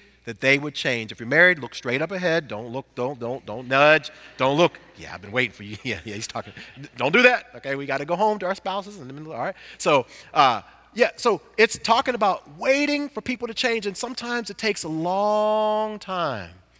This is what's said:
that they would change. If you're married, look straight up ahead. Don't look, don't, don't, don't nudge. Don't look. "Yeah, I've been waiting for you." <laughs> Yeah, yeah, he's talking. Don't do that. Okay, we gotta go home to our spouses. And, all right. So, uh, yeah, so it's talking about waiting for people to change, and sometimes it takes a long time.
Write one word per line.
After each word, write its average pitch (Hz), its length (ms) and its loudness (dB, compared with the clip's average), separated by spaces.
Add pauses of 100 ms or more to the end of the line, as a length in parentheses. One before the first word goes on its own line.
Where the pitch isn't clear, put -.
(240)
that 113 160 -10
they 135 180 4
would 147 160 -4
change. 117 380 -2
If 104 80 -16
you're 117 80 -10
married, 165 320 4
look 120 160 -10
straight 131 260 -2
up 165 100 -4
ahead. 170 360 -2
Don't 110 220 -10
look, 131 160 -8 (100)
don't, 127 240 -4
don't, 120 260 -8
don't 120 220 -10
nudge. 147 420 6 (280)
Don't 135 180 2
look. 160 240 4 (180)
"Yeah, - 160 -14
I've 90 80 -12
been 98 100 -14
waiting 123 200 0
for - 120 -18
you." 104 160 -12
<laughs> - 40 -20
Yeah, 107 220 -4
yeah, 104 100 -10
he's 110 120 -8
talking. 107 260 -10 (420)
Don't 135 160 0
do 240 120 6
that. 247 320 0
Okay, 139 200 -8
we 139 100 -10
gotta 139 200 -4
go 170 100 -4
home 214 240 0
to 185 60 -8
our 185 100 -4
spouses. 196 440 -10
And, 139 280 -14
all 156 60 -14
right. 143 220 -6 (240)
So, 147 260 4 (280)
uh, 123 280 6 (320)
yeah, 226 240 4
so 208 240 0 (160)
it's 220 220 6
talking 247 360 2
about 185 420 0
waiting 285 520 0
for 214 120 -10
people 240 260 -6
to 220 60 -8
change, 233 320 -2
and 190 120 -6
sometimes 240 520 -6
it 202 80 -14
takes 208 260 -2
a 165 60 -6
long 214 1080 0
time. 117 600 -6 (200)